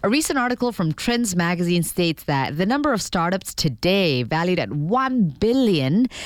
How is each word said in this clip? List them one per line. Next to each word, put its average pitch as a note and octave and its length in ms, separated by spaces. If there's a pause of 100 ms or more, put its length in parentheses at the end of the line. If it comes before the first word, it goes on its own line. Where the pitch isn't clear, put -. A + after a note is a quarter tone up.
A G3 60
recent C#4+ 300
article A#3+ 340
from E3 180
Trends A#3 460
magazine F3 460
states E3 420
that C#3 320
the F#3 80
number C#4+ 300
of F3+ 80
startups F3+ 500
today D#3+ 680
valued E3+ 360
at G#2+ 140
one A3 560
billion G#3 760 (200)